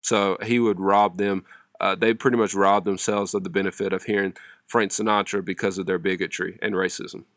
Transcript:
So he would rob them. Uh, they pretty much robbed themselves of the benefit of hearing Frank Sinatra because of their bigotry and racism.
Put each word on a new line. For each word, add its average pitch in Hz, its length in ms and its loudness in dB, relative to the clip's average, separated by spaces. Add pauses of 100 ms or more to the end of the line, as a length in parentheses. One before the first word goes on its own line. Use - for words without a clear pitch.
So 101 400 2
he 120 160 2
would 107 220 2
rob 98 360 4
them. 98 280 -2 (360)
Uh, 95 140 0
they 110 180 2
pretty 120 240 2
much 107 180 0
robbed 98 320 4
themselves 101 480 -2
of 95 100 -2
the 92 60 -8
benefit 95 420 -2
of 95 120 -4
hearing 98 300 -2 (320)
Frank 107 260 0
Sinatra 101 520 0
because 95 340 -4
of 92 80 -4
their 92 120 -2
bigotry 92 640 -4
and 104 120 -2
racism. - 500 -4 (120)